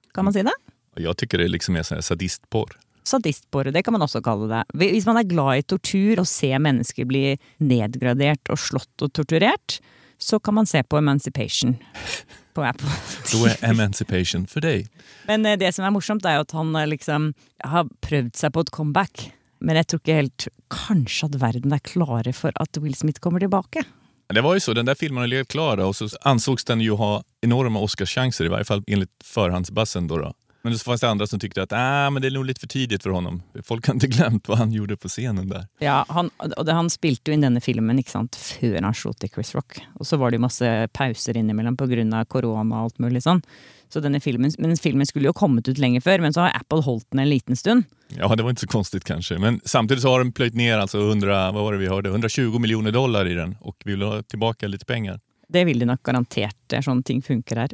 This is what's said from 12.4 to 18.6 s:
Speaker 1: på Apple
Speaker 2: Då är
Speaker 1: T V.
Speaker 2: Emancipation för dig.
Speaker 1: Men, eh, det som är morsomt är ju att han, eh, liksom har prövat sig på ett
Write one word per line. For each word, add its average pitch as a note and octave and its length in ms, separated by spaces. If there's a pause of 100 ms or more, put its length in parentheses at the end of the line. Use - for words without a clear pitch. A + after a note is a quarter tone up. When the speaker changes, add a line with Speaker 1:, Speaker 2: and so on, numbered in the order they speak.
Speaker 1:
på D#3 100
Apple B2+ 260 (420)
Speaker 2:
Då A2+ 140
är G#2+ 40
Speaker 1:
T F#2 120
V. A#2 60
Speaker 2:
Emancipation G2 800
för - 140
dig. A#2+ 260 (400)
Speaker 1:
Men, G#3+ 180
eh, G#3 120
det F#3 140
som F#3+ 140
är G3 40
morsomt G#3 360
är E3 80
ju D3 60
att D3+ 120
han, D#3+ 240
eh, D3+ 120
liksom D3+ 460 (300)
har D#3 240 (140)
prövat C3+ 340
sig C3+ 160
på D#3+ 80
ett D#3+ 100